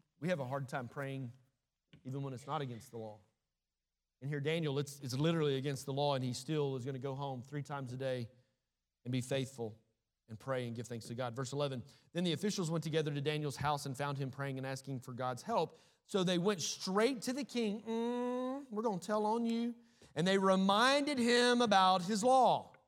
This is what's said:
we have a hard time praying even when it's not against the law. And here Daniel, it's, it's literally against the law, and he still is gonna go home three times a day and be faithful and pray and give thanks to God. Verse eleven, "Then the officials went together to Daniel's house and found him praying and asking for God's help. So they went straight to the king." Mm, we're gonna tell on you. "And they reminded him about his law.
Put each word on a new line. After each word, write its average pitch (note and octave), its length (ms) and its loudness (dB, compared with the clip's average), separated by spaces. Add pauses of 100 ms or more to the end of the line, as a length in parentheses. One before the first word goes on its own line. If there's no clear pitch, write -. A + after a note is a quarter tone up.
(200)
we D3+ 80 -4
have E3+ 120 -2
a B2+ 60 -6
hard C#3 220 -6
time B2+ 200 -6
praying C3+ 440 -8 (720)
even C3+ 180 -6
when C3+ 100 -6
it's A#2+ 140 -12
not D3 140 -4
against A#2+ 300 -10
the A#2 80 -12
law. G#2+ 200 -12 (1000)
And C3+ 100 -6
here D3 100 -2
Daniel, D3+ 380 0
it's, - 220 -4
it's B2+ 140 -6
literally D3+ 420 2
against C3+ 280 -4
the C#3 80 -6
law, C#3+ 220 0
and C3 100 -2
he B2+ 80 -2
still C#3+ 440 -2
is A#2+ 80 -6
gonna C3+ 140 -6
go C3+ 160 -6
home C3+ 280 -6
three C#3+ 200 -8
times C#3 300 -8
a - 40 -8
day B2+ 320 -4 (760)
and B2 80 -6
be B2+ 80 0
faithful A#2+ 580 -4 (520)
and A2 80 -12
pray B2+ 280 -4
and A#2 80 -6
give A2+ 120 -8
thanks A#2 200 -10
to A#2+ 80 -10
God. A#2+ 220 -6
Verse C3 160 -6
eleven, C#3 300 -2 (320)
"Then F3 100 -2
the E3+ 80 0
officials F#3 380 -2
went E3 120 -2
together D#3 300 0
to C#3+ 80 -4
Daniel's D3 360 -2
house C#3+ 280 -2
and C3+ 100 -6
found C#3+ 220 -4
him C3+ 140 -4
praying C3+ 260 -6
and C3 100 -6
asking C3+ 340 -6
for B2+ 120 -12
God's B2 300 -4
help. G3+ 360 -2 (280)
So F#3+ 180 2
they F3+ 140 4
went F3 240 0
straight G#3+ 600 0
to B3 120 -2
the C#4 100 -4
king." A3+ 380 -2
Mm, B3 880 -4
we're G#3+ 120 -4
gonna G#3 160 0
tell G#3+ 280 0
on A#3 180 0
you. A#3 300 0 (400)
"And E3 120 2
they F#3+ 120 6
reminded G#3+ 800 6
him A#3+ 420 6
about F#3+ 400 6
his G3 240 0
law. A#3 480 6 (160)